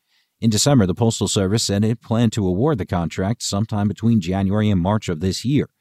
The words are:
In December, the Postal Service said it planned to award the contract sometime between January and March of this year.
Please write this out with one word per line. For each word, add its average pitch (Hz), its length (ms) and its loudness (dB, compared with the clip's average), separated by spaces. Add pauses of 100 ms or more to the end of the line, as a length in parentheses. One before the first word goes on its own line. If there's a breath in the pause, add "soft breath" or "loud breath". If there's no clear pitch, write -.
(400)
In 113 80 0
December, 110 380 4
the 87 80 -2
Postal 113 320 0
Service 101 380 0
said 101 200 0
it 113 180 -2
planned 113 320 0
to 101 120 -2
award 110 320 0
the 87 80 -6
contract 92 560 -4
sometime 104 460 -2
between 110 320 0
January 98 500 0
and 95 100 2
March 101 280 0
of 82 100 -4
this 90 260 -4
year. 120 260 0 (100)